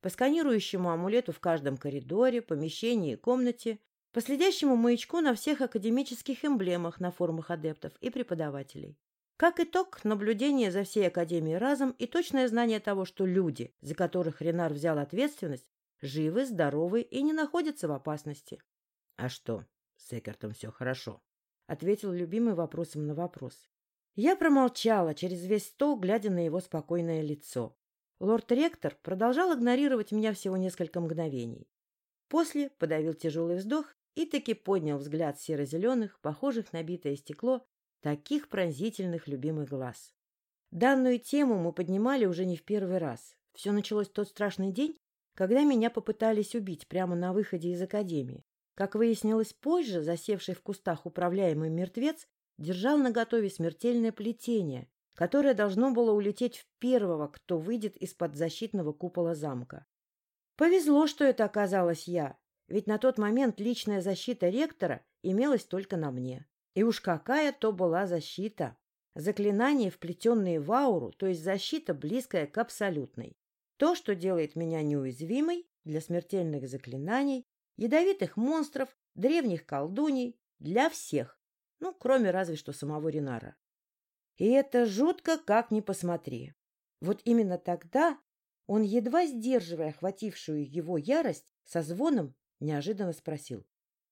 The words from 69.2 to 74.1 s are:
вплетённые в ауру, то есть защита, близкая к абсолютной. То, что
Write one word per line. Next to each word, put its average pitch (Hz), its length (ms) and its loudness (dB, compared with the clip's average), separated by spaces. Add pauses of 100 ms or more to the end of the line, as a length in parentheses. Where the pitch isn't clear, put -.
вплетённые 180 720 0
в 143 120 -2
ауру, 214 400 2
то - 140 -4
есть 175 160 -2
защита, 190 520 -2
близкая 156 540 -4
к - 100 -8
абсолютной. 175 800 -6 (400)
То, 330 180 4
что 214 220 -2